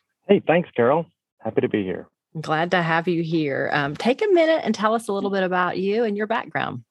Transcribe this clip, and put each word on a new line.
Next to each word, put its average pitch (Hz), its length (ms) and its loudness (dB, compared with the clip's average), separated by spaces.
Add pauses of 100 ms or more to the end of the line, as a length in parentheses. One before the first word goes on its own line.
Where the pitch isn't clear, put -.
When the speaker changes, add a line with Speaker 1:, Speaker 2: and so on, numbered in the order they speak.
(260)
Speaker 1:
Hey, 202 180 4
thanks, 165 300 2
Carol. 139 320 2 (320)
Happy 113 220 -4
to 117 80 2
be 104 160 0
here. 87 240 -8 (260)
Speaker 2:
I'm 160 60 -8
glad 156 320 -2
to 180 100 2
have 165 240 0
you 170 160 0
here. 151 500 -2
Um, 147 220 -2
take - 260 0
a 440 120 0
minute 320 320 4
and 220 100 0
tell 220 220 0
us 226 100 -6
a 202 60 -4
little 196 180 -2
bit 196 140 0
about 180 340 0
you 196 240 0
and 208 140 -2
your 214 100 -4
background. 135 640 -4